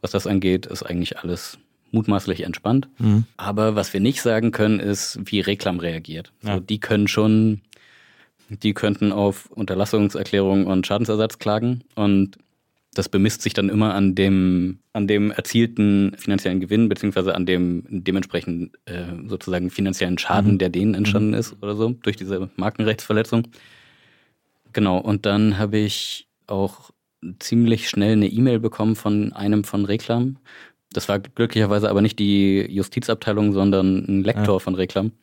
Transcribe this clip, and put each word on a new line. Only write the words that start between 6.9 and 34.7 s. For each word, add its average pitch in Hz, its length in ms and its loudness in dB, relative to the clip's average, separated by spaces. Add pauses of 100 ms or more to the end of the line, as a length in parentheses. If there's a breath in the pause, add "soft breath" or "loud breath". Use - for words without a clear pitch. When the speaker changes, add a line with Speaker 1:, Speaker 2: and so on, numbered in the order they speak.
Speaker 1:
schon, 107 520 2 (880 soft breath)
die 107 240 -2
könnten 104 380 0
auf 101 400 0
Unterlassungserklärung 98 1160 0
und 92 200 0
Schadensersatz 107 520 -2
klagen 120 440 -2 (120)
und 98 420 2 (560)
das - 140 -2
bemisst 104 340 0
sich - 120 -2
dann 98 160 0
immer 107 240 2
an 98 220 2
dem, 92 640 2 (120)
an 104 160 -2
dem 104 240 2
erzielten 104 840 2
finanziellen 95 420 -2
Gewinn 104 300 2
beziehungsweise 95 460 -2
an 90 100 -2
dem 90 440 0
dementsprechend, 90 840 -4 (100)
äh, 90 180 -10 (240)
sozusagen 90 420 -4
finanziellen 92 480 -2
Schaden, 101 360 4
Speaker 2:
Mhm. 98 40 4
Speaker 1:
der 90 120 2
denen 95 240 0
entstanden 104 360 2
Speaker 2:
Mhm. 107 60 0
Speaker 1:
ist 113 260 -6
oder 104 140 -4
so, 113 160 0 (120)
durch 101 140 -2
diese 95 400 -6
Markenrechtsverletzung. 110 880 0 (1300 soft breath)
Genau, 98 240 2
und 107 280 -2
dann 104 320 4
habe 107 200 0
ich - 500 -4 (200)
auch - 440 -6 (480)
ziemlich 117 480 2
schnell 107 260 2
eine 104 140 4
E-Mail 120 320 2
bekommen 110 380 -2
von 104 340 -2
einem 104 320 0
von 101 220 -2
Reklam. 120 520 -2 (540 loud breath)
Das - 160 -6
war 101 120 0
glücklicherweise 104 680 0
aber 101 120 4
nicht 107 180 2
die 101 500 4
Justizabteilung, 104 840 -2
sondern 95 520 2
ein 98 200 0
Lektor 104 300 2
Speaker 2:
Ja. 92 40 2
Speaker 1:
von 95 160 -4